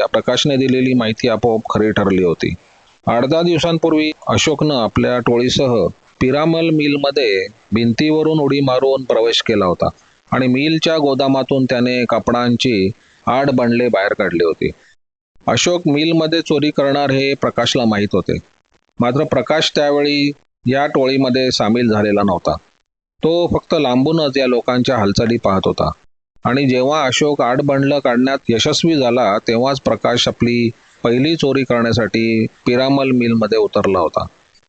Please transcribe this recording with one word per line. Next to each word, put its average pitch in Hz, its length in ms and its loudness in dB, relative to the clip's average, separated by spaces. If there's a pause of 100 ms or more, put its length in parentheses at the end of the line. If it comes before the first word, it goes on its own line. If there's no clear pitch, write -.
(120)
प्रकाशने 123 460 0
दिलेली 131 360 2
माहिती 113 340 0
आपोआप 113 420 0
खरी 107 220 2
ठरली 95 320 2
होती. 85 300 -2 (540)
आठ 120 180 2
दहा 160 160 0
दिवसांपूर्वी 160 680 0 (160)
अशोकनं 147 480 0
आपल्या 123 440 0
टोळीसह 120 680 0 (340)
पिरामल 160 480 0
मिलमध्ये 139 760 0 (240)
भिंतीवरून 151 680 0
उडी 139 200 0
मारून 135 440 0
प्रवेश 117 380 0
केला 101 240 0
होता 82 240 0 (420)
आणि 127 160 0
मिलच्या 156 500 0
गोदामातून 135 680 0
त्याने 123 400 0
कापडांची 117 840 0 (380)
आठ 135 220 0
बंडले 120 380 0
बाहेर 104 260 0
काढली 87 300 -2
होती. 80 260 -2 (800)
अशोक 170 400 0
मिलमध्ये 160 540 0
चोरी 151 280 0
करणार 139 420 0
हे 135 220 0
प्रकाशला 123 520 -2
माहीत 104 280 0
होते. 87 240 -2 (640)
मात्र 123 240 0
प्रकाश 147 520 -2
त्यावेळी 143 560 0 (360)
या 135 180 0
टोळीमध्ये 131 640 0
सामील 117 380 0
झालेला 104 340 0
नव्हता. 85 320 -2 (680)
तो 165 240 0
फक्त - 320 -2
लांबूनच 139 580 0
या 131 100 0
लोकांच्या 123 500 0
हालचाली 110 400 0
पाहत 95 280 0
होता 82 260 -2 (540)
आणि 131 240 0
जेव्हा 135 360 0
अशोक 147 360 0
आठ 127 200 0
बंडलं 139 380 0
काढण्यात 131 380 0 (120)
यशस्वी 151 460 2
झाला, 120 420 2
तेव्हाच 123 440 -2
प्रकाश 120 460 0
आपली 120 420 0 (340)
पहिली 127 320 2
चोरी 135 280 0
करण्यासाठी 113 840 0 (200)
पिरामल 135 460 0
मिलमध्ये 113 460 0
उतरला 101 420 0
होता. 82 260 -2 (440)